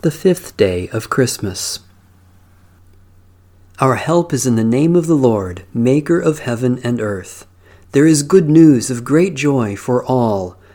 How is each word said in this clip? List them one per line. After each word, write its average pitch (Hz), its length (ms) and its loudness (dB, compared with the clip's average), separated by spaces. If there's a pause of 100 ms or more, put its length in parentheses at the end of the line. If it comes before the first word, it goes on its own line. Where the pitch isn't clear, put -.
the 165 60 -2
fifth - 460 -2
day 90 380 0
of 113 160 -8
Christmas. - 720 -4 (2000)
Our 131 180 0
help 170 340 -2
is 131 140 -4
in 120 100 2
the 113 80 0
name 143 320 2
of 165 120 0
the 165 100 2
Lord, 101 560 0
maker 143 440 0
of 165 220 -2
heaven 123 420 -4
and 120 200 -4
earth. 101 440 -10 (460)
There 143 140 4
is 151 180 4
good 160 260 2
news 151 400 6
of 120 140 -6
great 160 320 0
joy 131 400 -2
for 123 300 -4
all. 107 500 -2 (200)